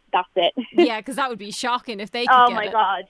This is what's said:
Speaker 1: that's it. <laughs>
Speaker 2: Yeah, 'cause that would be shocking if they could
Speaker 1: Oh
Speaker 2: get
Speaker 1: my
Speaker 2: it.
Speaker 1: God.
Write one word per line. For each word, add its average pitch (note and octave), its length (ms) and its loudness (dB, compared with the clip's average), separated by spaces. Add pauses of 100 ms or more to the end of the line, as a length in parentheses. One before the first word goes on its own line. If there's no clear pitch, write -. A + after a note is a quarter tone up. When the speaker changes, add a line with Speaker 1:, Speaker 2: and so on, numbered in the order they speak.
(120)
Speaker 1:
that's F3+ 240 -2
it. F3 180 0 (100)
<laughs> - 80 -20
Speaker 2:
Yeah, A#3+ 300 2
'cause A#3+ 140 -12
that C4 120 -2
would A#3 100 -8
be G3+ 120 -14
shocking A#3+ 480 -6
if G3+ 140 -12
they A#3+ 140 -4
could B3+ 100 6
Speaker 1:
Oh B3 120 8
Speaker 2:
get A#3+ 60 -2
Speaker 1:
my G#3+ 120 -4
Speaker 2:
it. G3+ 60 -8
Speaker 1:
God. G3 380 0